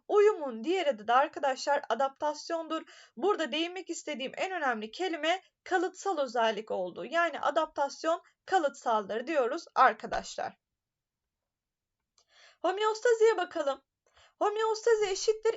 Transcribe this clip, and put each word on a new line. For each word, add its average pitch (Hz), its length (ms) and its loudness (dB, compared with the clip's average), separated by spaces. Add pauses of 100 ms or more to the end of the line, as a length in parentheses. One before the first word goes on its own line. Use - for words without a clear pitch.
Uyumun 339 560 2
diğer 339 240 0
adı 214 200 -2
da 233 80 4
arkadaşlar 285 760 0
adaptasyondur. 302 920 -4 (340)
Burada 320 340 0
değinmek 339 380 -4
istediğim 277 480 -8
en 381 140 -2
önemli 240 400 -4
kelime 330 500 -2 (220)
kalıtsal 370 540 -2
özellik 226 540 0
oldu. 180 340 -6
Yani 311 340 0
adaptasyon 311 800 0 (240)
kalıtsaldır 240 840 0
diyoruz 285 380 0 (100)
arkadaşlar. - 800 2 (2000)
Homeostaziye 427 760 2
bakalım. 311 440 -4 (580)
Homeostazi 427 720 2
eşittir 440 480 0